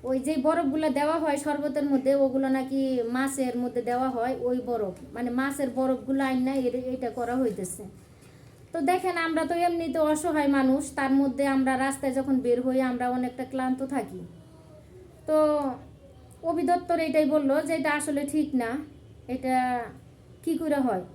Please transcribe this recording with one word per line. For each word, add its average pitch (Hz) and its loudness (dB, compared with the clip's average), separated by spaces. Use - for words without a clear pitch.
ওই 262 0
যে 285 0
বরফগুলো 311 2
দেওয়া 294 0
হয় 302 0
শরবতের 285 -2
মধ্যে, 262 2
ওগুলো 269 2
নাকি 262 0
মাছের 254 -2
মধ্যে 240 -2
দেওয়া 247 0
হয়, 247 -2
ওই 247 0
বরফ, 214 -2
মানে, 240 -4
মাছের 269 -2
বরফগুলো 262 0
আইন 262 0
না 262 0
এর-, 254 0
এটা 254 -4
করা 240 -4
হইতেছে। 202 -2
তো 330 -4
দেখেন, 359 2
আমরা 330 0
তো 330 -2
এমনিতে 339 0
অসহায় 302 2
মানুষ, 269 4
তার 269 0
মধ্যে 277 2
আমরা 269 2
রাস্তায় 269 -2
যখন 269 2
বের 240 2
হই, 254 2
আমরা 247 0
অনেকটা 254 -2
ক্লান্ত 262 -2
থাকি। 233 -4
তো 311 2
অভি 330 0
দত্তর 349 2
এটাই 311 4
বললো 277 2
যে, 311 -2
এটা 294 0
আসলে 294 -2
ঠিক 302 0
না, 233 0
এটা 254 -2
কি 330 -2
করে 302 0
হয়? 190 0